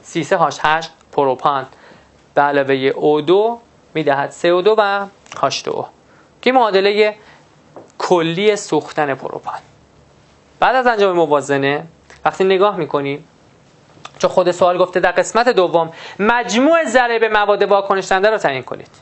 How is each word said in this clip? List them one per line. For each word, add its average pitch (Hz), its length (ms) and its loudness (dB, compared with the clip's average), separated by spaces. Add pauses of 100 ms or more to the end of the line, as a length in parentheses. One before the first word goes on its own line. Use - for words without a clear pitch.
سی - 220 -6
سه 190 140 0
هاش 147 240 -2
هشت 160 300 -2 (200)
پروپان 135 540 0 (680)
به 147 60 2
علاوهٔ 139 340 2
او 147 460 0
دو 208 380 0 (340)
می‌دهد 139 360 -2
سه - 180 -4
او 180 140 2
دو 208 160 2
و 202 280 0 (320)
هاش - 280 -4
دو - 100 -6
او، - 100 -8 (560)
که 240 100 2
معادلهٔ 208 640 2 (800)
کلی 180 580 0
سوختن 147 600 -4
پروپان. - 440 -12 (1000)
بعد 202 160 2
از 254 120 2
انجام 202 280 2
موازنه 143 680 0 (420)
وقتی 160 180 0
نگاه 190 340 2
می‌کنیم، 143 500 -4 (920)
چون 180 100 2
خود 180 220 2
سوال 180 260 2
گفته 180 220 0
در 180 120 2
قسمت 220 380 0
دوم 170 440 0 (260)
مجموع 240 680 2
ضرب 233 380 2
مواد 208 400 2
واکنش 196 460 0
دهنده 196 200 2
را 208 80 0
تعیین 139 260 -2
کنید. - 280 -16 (100)